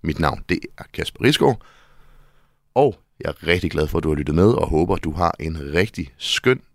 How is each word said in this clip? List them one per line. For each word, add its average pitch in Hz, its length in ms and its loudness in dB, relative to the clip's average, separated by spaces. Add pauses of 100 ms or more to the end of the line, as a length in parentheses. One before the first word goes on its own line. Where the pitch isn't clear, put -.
Mit 78 180 -4
navn, 73 280 0
det - 100 0 (200)
er - 60 -18 (100)
Kasper - 300 -8
Risgaard. 139 380 2 (1120)
Og 127 240 2 (220)
jeg - 80 -6
er 78 180 -8
rigtig 87 240 0
glad 76 160 0
for, 85 120 -2
at 80 60 -2
du 80 40 0
har 76 80 0
lyttet 73 180 -2
med, 92 140 6
og - 200 2
håber, 85 280 2
du 80 160 -6
har 82 280 0
en 76 340 -8
rigtig 92 440 -2
skøn - 420 0 (140)